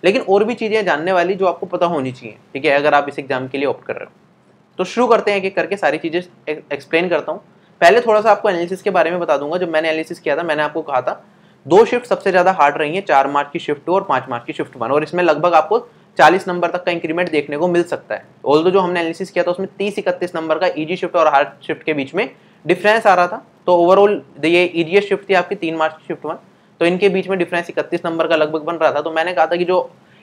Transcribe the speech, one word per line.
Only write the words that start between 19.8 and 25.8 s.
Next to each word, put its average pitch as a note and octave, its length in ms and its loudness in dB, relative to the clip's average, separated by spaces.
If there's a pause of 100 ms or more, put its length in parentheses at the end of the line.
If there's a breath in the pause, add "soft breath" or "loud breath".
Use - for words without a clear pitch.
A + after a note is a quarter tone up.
इकतीस F3+ 380 -4
नंबर D#3+ 220 -2
का F3+ 200 0
easy D#3+ 180 -6
shift F3 200 -4
और D#3+ 120 4
hard C#3+ 200 2 (140)
shift D3+ 200 -8
के D#3 120 -2
बीच C#3 200 -6
में A3+ 140 -2 (360 soft breath)
difference G#3 420 2
आ F#3+ 80 6
रहा F3 120 4
था। A3+ 180 -8 (220)
तो E3+ 120 4
overall F3+ 640 2
ये F3 220 4
easiest F3 420 0
shift G3 220 -4
थी F#3+ 40 2
आपकी F3+ 200 0
तीन E3 220 -6
मार्च D#3 160 -2